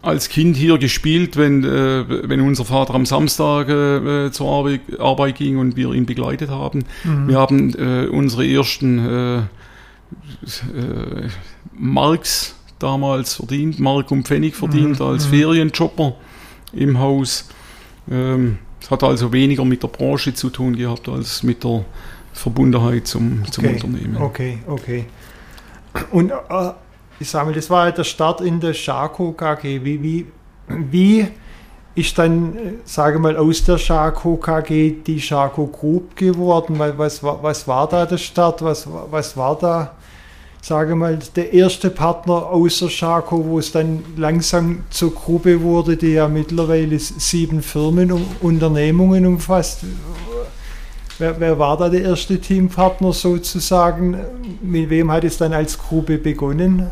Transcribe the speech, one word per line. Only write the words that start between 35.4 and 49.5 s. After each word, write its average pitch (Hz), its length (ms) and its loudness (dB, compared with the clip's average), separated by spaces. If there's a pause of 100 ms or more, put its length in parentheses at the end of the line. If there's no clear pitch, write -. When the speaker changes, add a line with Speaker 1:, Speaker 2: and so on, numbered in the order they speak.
Speaker 2:
Group 160 480 -2
geworden? 175 640 2
Weil 147 200 -2
was 151 240 -2
wa-, 147 180 -2
was 151 260 -4
war 135 220 0
da 175 160 2
der 175 140 -2
Start? 170 440 0
Was 156 240 -2
wa-, 160 240 -12
was 151 260 -4
war 135 200 0
da, 170 360 -2 (680)
sage 156 360 0
mal, 165 200 0 (200)
der 170 160 -4
erste 185 360 4
Partner 170 580 0
außer 170 440 2
Schako, 165 540 0
wo 160 160 0
es 151 100 -6
dann 160 320 -2 (140)
langsam 165 640 0 (100)
zur 165 240 -2
Gruppe 170 480 2
wurde, 170 340 2
die 160 180 2
ja 156 120 4
mittlerweile 156 720 0
s-, - 200 -6
sieben 160 460 0
Firmen 170 480 2
und 180 160 -2 (140)
Unternehmungen 165 840 4
umfasst? 180 600 0 (1400)